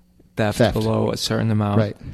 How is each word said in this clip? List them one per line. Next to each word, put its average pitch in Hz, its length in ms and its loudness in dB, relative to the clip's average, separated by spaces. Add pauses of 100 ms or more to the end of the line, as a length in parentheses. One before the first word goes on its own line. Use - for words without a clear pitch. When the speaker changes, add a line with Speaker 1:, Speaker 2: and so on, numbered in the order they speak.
(360)
Speaker 1:
theft 107 220 0
Speaker 2:
Theft. 110 160 4
Speaker 1:
below 110 360 0
a 113 60 -4
certain 113 340 -2
amount. 104 280 0
Speaker 2:
Right. 104 180 0 (180)